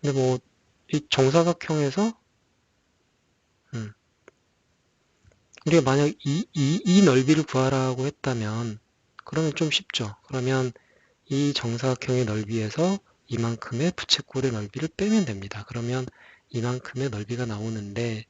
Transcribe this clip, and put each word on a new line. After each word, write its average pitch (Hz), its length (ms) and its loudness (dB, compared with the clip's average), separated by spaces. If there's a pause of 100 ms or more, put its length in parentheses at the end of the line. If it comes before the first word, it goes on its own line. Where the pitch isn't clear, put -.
근데 139 180 0
뭐 127 200 2 (540)
이 151 160 -2
정사각형에서, 160 1040 2 (1600)
음, 110 200 -8 (1700)
우리가 160 180 4
만약 139 260 4 (160)
이, 147 280 0
이, 147 320 2
이 190 180 6
넓이를 147 420 6
구하라고 131 600 0
했다면 117 760 -4 (460)
그러면 156 300 -2
좀 156 160 0
쉽죠. - 440 -4 (120)
그러면 127 460 0 (540)
이 143 280 0
정사각형의 123 720 -2
넓이에서 110 720 -2 (300)
이만큼의 117 680 -2
부채꼴의 - 560 -2
넓이를 113 420 -6
빼면 208 300 2
됩니다. 104 420 -8
그러면 120 400 -4 (440)
이만큼의 127 580 -4
넓이가 117 380 -6
나오는데 110 840 -6